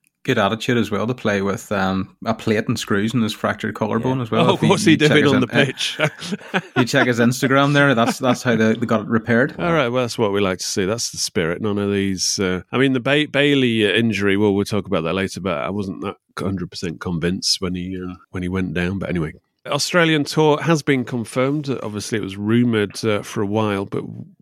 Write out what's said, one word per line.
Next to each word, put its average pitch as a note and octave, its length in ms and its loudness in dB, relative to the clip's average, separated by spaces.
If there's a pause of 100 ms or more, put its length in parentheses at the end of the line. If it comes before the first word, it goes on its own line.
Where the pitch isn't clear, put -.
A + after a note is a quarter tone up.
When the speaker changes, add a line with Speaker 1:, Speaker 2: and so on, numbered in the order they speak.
(240)
Speaker 1:
Good A#2+ 140 0
attitude A2 400 2
as G2+ 140 0
well G2+ 160 -2
to B2+ 80 -2
play G2+ 260 0
with, G2 300 -4
um, F#2+ 440 -2 (100)
a A2 100 -2
plate A2 320 -2
and A#2 120 -2
screws G#2+ 360 -2
in A#2+ 80 0
his G#2+ 100 -2
fractured G#2+ 400 -4
collarbone A2+ 460 -2
Speaker 2:
Yeah. B2 40 -4
Speaker 1:
as G#2+ 80 -8
well. A2+ 200 4
Speaker 3:
Oh, - 20 4
Speaker 1:
If E3+ 80 -4
you, - 80 6
Speaker 3:
what's F#3 160 2
he E3 60 8
Speaker 1:
you D3 60 6
check D3+ 120 6
Speaker 3:
doing - 140 6
Speaker 1:
his C#3+ 100 4
Speaker 3:
on - 40 4
Speaker 1:
in-, C3 40 4
Speaker 3:
the A#2+ 60 2
pitch? C3 520 0
<laughs> F3 800 -4
Speaker 1:
you B2+ 80 4
check B2+ 220 2
his A#2+ 120 2
Instagram C3+ 540 2
there. C#3+ 220 6
That's, A#2 240 2
that's B2 240 0
how A#2+ 120 2
they, A2 200 4
they A#2+ 100 -6
got G#2+ 160 0
it G2+ 60 -8
repaired. A#2 500 0
Speaker 3:
All E3+ 160 0
right, C#3 160 2
well, B2+ 140 0
that's A#2 160 -6
what G#2+ 120 2
we G2+ 80 0
like F#2 200 0
to - 60 -8
see. G2+ 200 -2
That's A2+ 260 -2
the - 60 -14
spirit. E2+ 440 -2
None G#2 180 -2
of G2+ 120 0
these. G2 480 -2
Uh, F2+ 220 -2 (100)
I B2 60 -2
mean, C3+ 160 2
the C3 80 0
ba-, C#3+ 280 0
Bailey, B2+ 560 2
uh, G2+ 40 4
injury. G2+ 480 2
Well, G#2 160 4
we'll G2+ 120 2
talk G2+ 200 -4
about F2+ 180 -2
that D#2+ 120 -2
later. F#2+ 260 -4
But F2 160 -2
I C#2 140 -4
wasn't G2 320 -6
that G2 120 -8 (240)
hundred F2+ 320 -4
percent - 300 -8
convinced F2 580 -2
when F2+ 160 -4
he, F#2 240 -8
uh, F#2 140 -10 (160)
when F#2 140 -8
he F2+ 60 -2
went F2+ 260 -2
down. F2+ 240 -2
But F2 100 -6
anyway, E2 240 -2 (340)
Australian D#3+ 560 2
tour D3+ 380 2
has D3+ 200 2
been C3+ 220 0
confirmed. C3 680 -2 (140)
Obviously, G#2 340 -4
it G2+ 60 -4
was F#2+ 140 -8
rumoured, A2 640 2
uh, G#2+ 200 0
for - 180 -6
a G2+ 60 -2
while, G#2 380 0
but - 180 -6 (380)